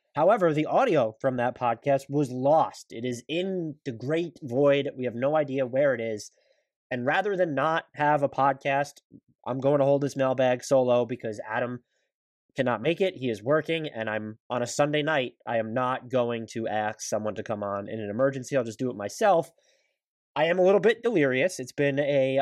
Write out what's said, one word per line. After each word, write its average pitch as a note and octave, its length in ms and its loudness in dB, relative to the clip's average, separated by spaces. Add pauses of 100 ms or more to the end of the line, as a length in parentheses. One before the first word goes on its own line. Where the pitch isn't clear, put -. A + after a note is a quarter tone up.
(140)
However, E3 400 4
the D#3 120 0
audio D#3 540 2
from C3 160 0
that A#2+ 220 0
podcast C3 500 0
was C#3+ 220 0
lost. C3 600 0
It A2+ 140 -8
is B2 240 -6
in F3 460 -4 (100)
the C3+ 80 -4
great D3 500 -4
void. C#3 540 2
We B2+ 80 -6
have A#2 120 -4
no C#3 200 0
idea C3+ 300 0
where C3 280 2
it A#2 60 -4
is. A2 300 -6 (600)
And B2 140 -4
rather F#3+ 320 0
than E3+ 180 0
not D#3 400 0
have D3 280 2
a C#3 60 0
podcast, C#3 720 -2 (440)
I'm C3 160 -4
going C#3 200 2
to C3+ 40 4
hold C#3 180 4
this C#3 140 -4
mailbag B2+ 460 2
solo B2 420 4
because A#2 440 -8
Adam A#2+ 340 -4 (720)
cannot A#2+ 260 0
make E3 180 -2
it. F#3+ 140 0
He B2+ 160 -4
is G#2+ 140 -6
working, D#3 420 0
and A2 240 -6
I'm G#2+ 280 -6 (120)
on A#2+ 100 -2
a A#2+ 60 -2
Sunday D3 360 0
night. C#3+ 320 -2 (120)
I A#2 120 -2
am A2 140 -2
not B2+ 360 -2
going A#2 400 -2
to A2+ 180 -8
ask G#2+ 340 -2
someone G#2+ 360 -4
to G#2+ 80 -8
come G#2 180 -6
on G2+ 260 -6
in A2 120 -8
an G#2 100 -6
emergency. C3 460 -2
I'll B2 80 0
just A2+ 160 -10
do B2+ 100 -2
it A#2 60 -10
myself. E3 540 0 (840)
I D3+ 120 2
am F3+ 120 2
a F#3 60 4
little G3 160 6
bit A3 240 2
delirious. D3 560 2
It's B2+ 100 -10
been C#3+ 300 0
a C3+ 420 2